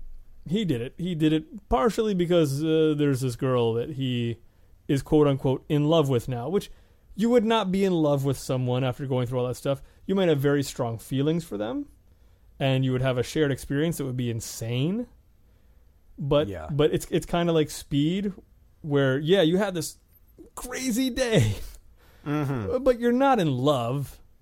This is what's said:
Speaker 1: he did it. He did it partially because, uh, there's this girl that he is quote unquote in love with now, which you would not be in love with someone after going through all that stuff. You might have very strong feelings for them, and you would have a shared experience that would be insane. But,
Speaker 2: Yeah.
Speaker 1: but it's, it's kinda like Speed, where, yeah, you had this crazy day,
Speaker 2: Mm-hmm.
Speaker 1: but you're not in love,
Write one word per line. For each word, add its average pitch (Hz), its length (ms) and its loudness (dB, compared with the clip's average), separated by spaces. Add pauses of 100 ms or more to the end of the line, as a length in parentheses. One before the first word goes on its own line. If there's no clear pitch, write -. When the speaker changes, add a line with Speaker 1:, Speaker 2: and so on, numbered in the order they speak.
(480)
Speaker 1:
he 202 180 -2
did 131 160 -2
it. 127 160 -10
He 175 180 -4
did 156 180 2
it 160 360 -6
partially 226 440 2
because, 165 500 2
uh, 156 320 2
there's 143 260 0
this 127 140 -4
girl 120 380 0
that 123 180 -4
he 123 460 -4 (500)
is 139 140 0
quote 151 260 4
unquote 139 420 0
in 147 160 2
love 151 240 4
with 123 180 0
now, 120 220 -6
which 196 200 -2 (460)
you 220 140 0
would 240 160 6
not 220 260 0
be 196 140 2
in 190 80 2
love 147 300 2
with 135 140 0
someone 127 460 -2
after 131 240 -4
going 127 180 -2
through 127 140 -4
all 123 80 -2
that 123 80 -6
stuff. 139 260 -4 (240)
You 190 100 -2
might 190 140 4
have 151 100 4
very 143 240 2
strong 117 360 -6
feelings 156 440 -2
for 208 140 -10
them, 254 300 -6 (720)
and 135 260 0
you 127 60 0
would 127 100 0
have 131 160 0
a 120 60 0
shared 151 280 0
experience 147 460 -2
that 143 80 -6
would 127 120 -6
be 123 120 -2
insane. 123 800 -4 (1120)
But, 143 280 0
Speaker 2:
Yeah. 82 240 -10
Speaker 1:
but 151 220 2
it's, - 160 -2
it's - 160 -2
kinda 170 260 0
like 156 200 2
Speed, 175 600 -2 (500)
where, 139 360 2
yeah, 160 240 2
you 165 160 4
had 196 160 0
this 160 240 -8 (580)
crazy 254 540 -2
day, 220 460 2 (720)
Speaker 2:
Mm-hmm. 143 560 -2
Speaker 1:
but 254 160 4
you're 240 120 2
not 262 280 4
in 147 180 2
love, 135 600 -2 (220)